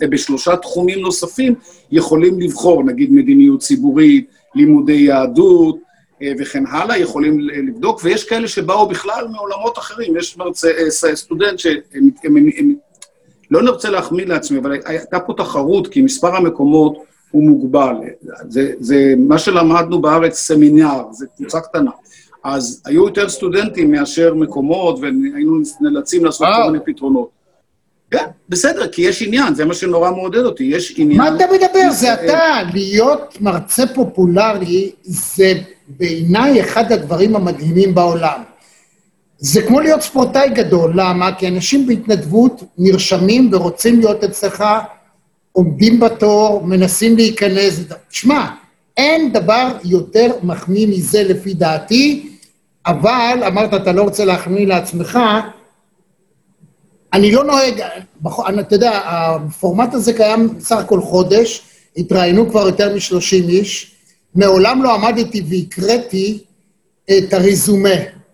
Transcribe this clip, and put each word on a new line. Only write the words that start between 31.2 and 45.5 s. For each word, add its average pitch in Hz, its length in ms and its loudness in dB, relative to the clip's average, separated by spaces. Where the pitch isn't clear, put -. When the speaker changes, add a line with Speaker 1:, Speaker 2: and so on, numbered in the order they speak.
Speaker 2:
מה 311 140 2
אתה 359 180 2
מדבר? 370 380 2
זה 240 240 0
Speaker 1:
בישראל. - 140 -2
Speaker 2:
אתה, 311 300 2
להיות 214 680 0
מרצה 196 460 -2
פופולרי, 190 1040 0
זה 185 500 0
בעיניי 175 760 0
אחד 220 300 -2
הדברים 180 440 0
המדהימים 175 600 0
בעולם. 170 460 0
זה 196 240 0
כמו 254 180 2
להיות 311 220 2
ספורטאי 269 480 0
גדול, 180 460 2
למה? 180 400 0
כי 185 120 -4
אנשים 185 400 -2
בהתנדבות 214 760 0
נרשמים 190 760 2
ורוצים 185 460 2
להיות 214 240 0
אצלך, 196 400 -6